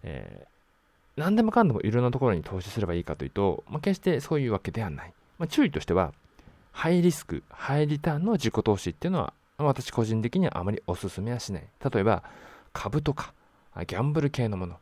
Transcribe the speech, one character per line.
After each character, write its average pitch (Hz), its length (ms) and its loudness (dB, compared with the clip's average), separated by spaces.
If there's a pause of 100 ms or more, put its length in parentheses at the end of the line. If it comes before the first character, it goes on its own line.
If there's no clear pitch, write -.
え 50 440 -12 (680)
ー、 - 20 -8
何 180 160 2
で 233 80 6
も 214 80 2
か 233 120 6
ん 196 40 6
で 135 60 4
も - 80 0
い 107 100 2
ろ 120 100 4
ん - 20 4
な 123 80 4
と 127 80 -2
こ 127 100 4
ろ 101 60 4
に 80 80 -2
投 92 180 -6
資 95 80 -10
す 107 100 -4
れ 101 60 2
ば 87 80 0
い 85 80 0
い - 20 -4
か 76 120 -4
と 69 100 -6
い - 20 -6
う - 40 -6
と、 98 360 0
ま - 100 -8
あ、 151 40 -6
決 196 140 0
し - 40 -16
て 165 200 0
そ 151 180 -2
う - 20 2
い 135 80 0
う 113 40 0
わ 101 80 0
け - 120 -6
で 113 100 -4
は 101 80 -4
な 71 160 -10
い。 - 80 -20 (240)
ま 170 80 -4
あ、 - 20 -4
注 294 180 4
意 165 60 0
と 78 80 -2
し - 60 -10
て 90 80 0
は、 87 200 2 (580)
ハ - 180 -2
イ 180 120 4
リ 175 100 6
ス - 140 -6
ク、 76 240 -6
ハ - 300 -2
イ 151 80 2
リ 147 120 0
タ 151 160 0
ー - 40 -2
ン 165 40 -2
の 226 100 2
自 135 180 0
己 107 120 0
投 104 140 4
資 90 140 -4
っ - 20 -6
て - 140 -6
い - 20 0
う - 20 0
の 180 80 0
は、 - 140 -4 (240)
ま 151 80 0
あ、 - 20 4
私 131 240 0
個 117 140 2
人 110 160 0
的 117 180 0
に 185 60 4
は - 120 0
あ 87 60 -4
ま 98 80 0
り 107 160 -4
お 90 60 0
勧 92 300 -6
め 113 80 -4
は 123 80 -4
し - 120 -10
な 87 80 -6
い。 - 80 -18 (240)
例 104 100 2
え - 20 4
ば、 101 200 4 (480)
株 131 300 -4
と 151 120 0
か、 - 200 -8 (400)
あ、 - 100 -8
ギ 90 140 -8
ャ 104 40 -2
ン 147 120 0
ブ 160 80 2
ル 143 80 2
系 123 180 -2
の 104 100 -4
も 90 100 -6
の。 87 140 -12